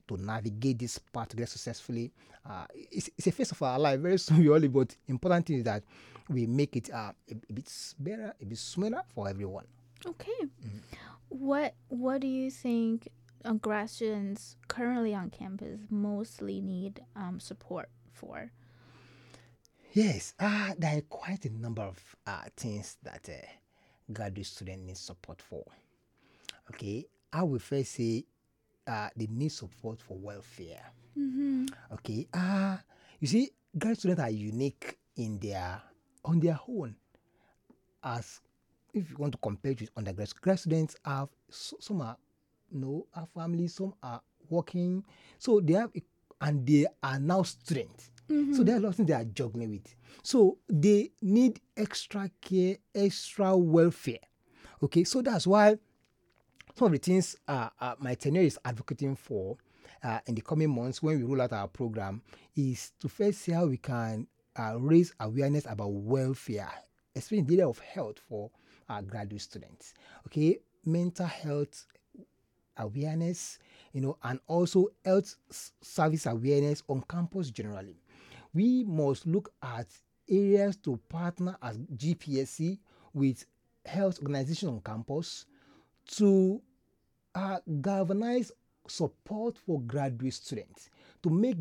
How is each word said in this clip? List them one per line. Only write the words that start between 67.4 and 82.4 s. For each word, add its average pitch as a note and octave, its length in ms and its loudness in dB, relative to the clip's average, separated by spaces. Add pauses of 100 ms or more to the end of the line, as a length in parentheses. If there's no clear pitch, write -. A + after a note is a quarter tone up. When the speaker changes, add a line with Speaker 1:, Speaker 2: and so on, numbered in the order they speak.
Speaker 1:
the D#3+ 80 4
area F3+ 140 6
of A#2 100 -4
health A#2 400 -10 (100)
for G#2 220 -8 (380)
our G#2 140 -6
graduate G#2 400 -8
students. - 520 -18 (320)
Okay, D#3 320 4 (260)
mental F3 420 0
health D3 600 -4 (920)
awareness, D#3 800 -4 (340)
you C3+ 80 -4
know, C3+ 220 -2
and B2+ 240 -6
also F3+ 420 4 (160)
health F#3+ 300 4 (160)
s-, - 220 -14 (100)
service D#3+ 420 2
awareness C#3+ 640 2
on C3+ 140 -2
campus E3+ 480 -4
generally. G2+ 480 -10 (560)
We B3 300 4
must D#3 420 0
look F3 260 0 (100)
at A#2+ 240 -8 (420)
areas G3+ 500 6
to B2 200 -4 (100)
partner F3 540 -4
as A2+ 160 -8 (180)
G D#3 180 0
P C#3 260 -2